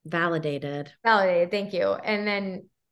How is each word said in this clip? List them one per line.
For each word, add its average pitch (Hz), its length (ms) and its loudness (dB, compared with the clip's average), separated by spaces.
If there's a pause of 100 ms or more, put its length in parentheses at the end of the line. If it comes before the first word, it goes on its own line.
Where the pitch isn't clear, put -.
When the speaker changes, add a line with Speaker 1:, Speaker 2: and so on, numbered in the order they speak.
Speaker 1:
Validated. 151 880 -2 (100)
Speaker 2:
Validated. 185 480 4
Thank 202 220 -4
you. 196 200 2
And 208 340 -2
then 196 420 -4 (220)